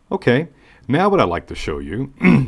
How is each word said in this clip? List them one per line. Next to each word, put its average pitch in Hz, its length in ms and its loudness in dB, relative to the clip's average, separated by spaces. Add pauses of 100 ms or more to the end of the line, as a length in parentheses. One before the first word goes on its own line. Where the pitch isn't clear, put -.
(100)
Okay, 165 380 0 (400)
now 185 220 2
what 190 100 2
I'd 113 40 4
like 85 240 -4
to 78 60 -12
show 76 240 -6
you 98 320 -8 (100)
<clears throat> - 20 -16 (260)